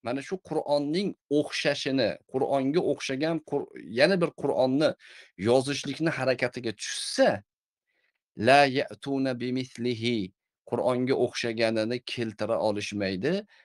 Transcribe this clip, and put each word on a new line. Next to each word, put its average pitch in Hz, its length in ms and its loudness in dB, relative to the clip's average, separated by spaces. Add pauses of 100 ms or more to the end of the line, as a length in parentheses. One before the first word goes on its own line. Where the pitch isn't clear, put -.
Mana 127 200 -4
shu 190 160 -8
Qur'onning 156 760 -2 (160)
o'xshashini, 139 800 0 (220)
Qur'onga 135 480 0
o'xshagan 147 600 -2
Qur-, - 340 -6
yana 147 460 2
bir 160 100 2
Qur'onni 135 640 2 (440)
yozishlikni 135 720 2
harakatiga 123 600 -2
tushsa, - 720 0 (920)
"La 139 300 8
ya'tuna 135 760 -2
bimithlihi". 120 920 -4 (360)
Qur'onga 127 460 0
o'xshaganini 113 920 0
keltira 107 540 -4
olishmaydi. 101 880 -2 (180)